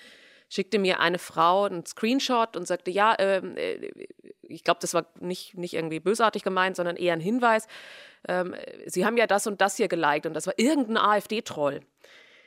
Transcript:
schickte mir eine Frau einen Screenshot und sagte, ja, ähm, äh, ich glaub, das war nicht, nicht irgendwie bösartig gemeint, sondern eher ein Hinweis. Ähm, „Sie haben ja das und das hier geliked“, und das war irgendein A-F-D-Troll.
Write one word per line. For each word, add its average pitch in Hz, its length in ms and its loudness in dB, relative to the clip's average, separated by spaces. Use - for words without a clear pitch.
schickte 202 280 -2
mir 185 200 2
eine 170 200 2
Frau 180 460 2
einen 185 200 -4
Screenshot 240 720 0
und 180 100 -6
sagte, 180 240 -4
ja, 202 280 4
ähm, 190 400 0
äh, - 320 -4
ich - 240 -16
glaub, 170 160 2
das 175 140 -4
war 165 100 0
nicht, 180 380 -10
nicht 175 160 -8
irgendwie 160 260 -4
bösartig 214 420 0
gemeint, 190 320 0
sondern 175 220 -4
eher 175 160 2
ein 165 80 -2
Hinweis. 220 460 2
Ähm, 180 280 -2
„Sie 185 180 -2
haben 233 140 2
ja 220 80 4
das 202 200 2
und 202 140 -2
das 196 160 2
hier 196 120 2
geliked“, 156 360 2
und 160 80 -6
das 160 140 -6
war - 100 -2
irgendein 240 400 2
A-F-D-Troll. 202 840 0